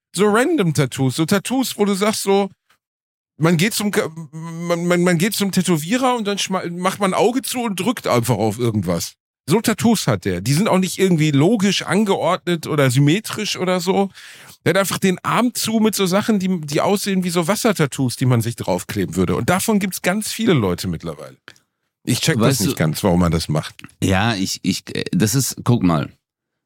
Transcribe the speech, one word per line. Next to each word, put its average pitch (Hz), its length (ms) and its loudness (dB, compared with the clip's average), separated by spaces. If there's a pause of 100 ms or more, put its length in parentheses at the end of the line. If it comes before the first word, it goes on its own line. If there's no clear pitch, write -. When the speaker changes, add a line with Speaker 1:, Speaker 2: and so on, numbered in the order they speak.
(160)
Speaker 1:
so 190 120 2
random 226 460 2
Tattoos. 135 420 0
So 160 100 0
Tattoos, 220 520 -2
wo 208 80 2
du 202 80 0
sagst 208 300 -2
so, 196 260 2 (880)
man 165 200 2
geht 202 180 0
zum 208 160 -2
Ka-, 190 180 -2 (220)
man, 170 560 -6
man, 175 160 4
man 175 160 4
geht 208 160 0
zum 196 160 -2
Tätowierer 190 640 0
und 226 100 -4
dann 202 140 -4
schma-, 185 320 -4
macht 180 280 -4
man 190 140 0
ein - 60 0
Auge 233 240 2
zu 247 180 -6
und 208 180 -4
drückt 220 280 -2
einfach 120 280 2
auf 101 220 -2
irgendwas. 98 560 -2 (360)
So 175 120 2
Tattoos 226 460 2
hat 107 180 0
der. 90 160 -2
Die 127 120 0
sind 196 140 2
auch 180 120 4
nicht 185 200 -2
irgendwie 165 320 2
logisch 185 520 2
angeordnet 175 840 -2
oder 139 240 2
symmetrisch 151 680 0
oder 180 220 0
so. 190 300 0 (560)
Der 151 60 2
hat 180 60 2
einfach 196 200 0
den 185 220 0
Arm 214 340 0
zu 226 260 -2
mit 214 160 2
so 196 100 0
Sachen, 202 340 0
die, 185 220 -2
die 147 200 -2
aussehen 190 420 0
wie 185 60 -2
so 170 180 0
Wassertattoos, 151 680 0
die 131 80 0
man 123 160 4
sich 117 160 -4
draufkleben 90 580 -4
würde. 90 220 2
Und 120 120 -4
davon 190 300 2
gibt's 190 220 -6
ganz 202 320 -2
viele 226 200 0
Leute 98 360 0
mittlerweile. 76 480 -10 (680)
Ich 123 160 -2
check 160 160 0
das 110 80 2
Speaker 2:
Weißt 131 180 2
Speaker 1:
nicht 90 100 0
Speaker 2:
du - 40 -4
Speaker 1:
ganz, 78 280 -2
warum 87 180 4
man 85 100 2
das 82 160 -2
macht. 76 280 -4 (280)
Speaker 2:
Ja, 101 320 0
ich, 95 280 -4
ich, - 300 -4
äh, - 180 -4
das 101 240 2
ist, - 280 -2
guck 120 200 2
mal. 80 280 0 (540)